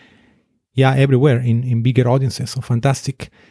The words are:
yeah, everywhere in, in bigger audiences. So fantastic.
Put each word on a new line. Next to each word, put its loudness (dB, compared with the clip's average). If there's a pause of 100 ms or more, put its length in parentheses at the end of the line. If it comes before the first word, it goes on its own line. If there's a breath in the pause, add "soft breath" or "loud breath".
(760 soft breath)
yeah, 2
everywhere 2
in, 0
in -2
bigger 2
audiences. -2
So -8
fantastic. -4 (200 soft breath)